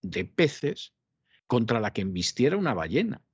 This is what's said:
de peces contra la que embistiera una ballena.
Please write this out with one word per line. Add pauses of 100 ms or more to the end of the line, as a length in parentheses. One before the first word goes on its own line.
de
peces (520)
contra
la
que
embistiera
una
ballena. (120)